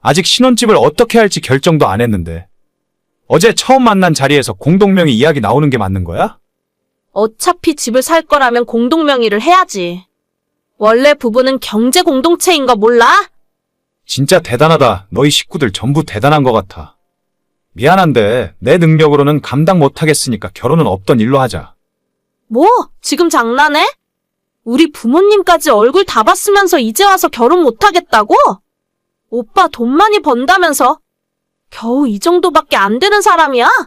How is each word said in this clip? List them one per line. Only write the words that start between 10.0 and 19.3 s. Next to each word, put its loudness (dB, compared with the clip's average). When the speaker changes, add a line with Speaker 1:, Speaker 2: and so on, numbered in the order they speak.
Speaker 2:
원래 2
부부는 -2
경제 -2
공동체인 0
거 2
몰라? 2
Speaker 1:
진짜 0
대단하다. 0
너희 0
식구들 -4
전부 -4
대단한 -2
것 0
같아. -6
미안한데 0
내 0
능력으로는 2